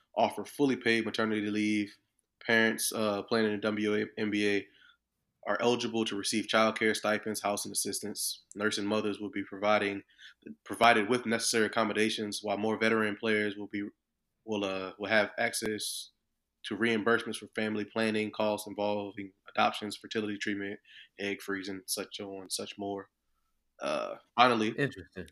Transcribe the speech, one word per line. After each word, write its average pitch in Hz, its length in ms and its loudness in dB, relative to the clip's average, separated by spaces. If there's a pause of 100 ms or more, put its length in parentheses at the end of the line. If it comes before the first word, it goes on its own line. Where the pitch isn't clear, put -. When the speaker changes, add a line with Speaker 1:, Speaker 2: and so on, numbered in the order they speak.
(160)
Speaker 1:
offer 107 300 2
fully 139 300 0
paid 113 300 2
maternity 107 440 0
leave. 107 460 0 (500)
Parents, 113 480 4
uh, 104 300 0
playing 113 240 2
in 104 60 2
the 104 60 -2
W 104 480 0 (100)
N 107 140 0
B 104 160 2
A 101 180 0 (840)
are 104 140 0
eligible 117 440 2
to 104 100 -6
receive 101 320 -2
child 110 320 4
care 110 140 4
stipends, 104 480 -2
housing 101 300 -2
assistance. - 720 -6 (120)
Nursing 104 300 -2
mothers 107 340 -2
will 101 120 -8
be 101 120 -6
providing, 101 580 0 (640)
provided 110 460 6
with 123 160 2
necessary 113 400 2
accommodations, 107 760 0
while 101 160 -2
more 107 200 0
veteran 110 420 2
players 104 380 0
will 101 100 -10
be, 101 160 -4 (600)
will, 107 200 -2
uh, 95 320 -4
will 98 120 -4
have 104 280 4
access 110 720 -4 (540)
to 104 140 -6
reimbursements 113 600 2
for 107 180 -14
family 107 280 -2
planning 107 480 0
costs 107 360 0
involving 101 640 -4 (220)
adoptions, 110 440 0
fertility 104 400 -4
treatment, 101 420 -6 (400)
egg 101 220 -4
freezing, 95 440 -6
such - 360 -6
on, 98 280 -12
such - 280 -8
more. 101 320 -6 (720)
Uh, 64 340 -2 (220)
finally, 113 320 6
Speaker 2:
Interesting. 98 640 -6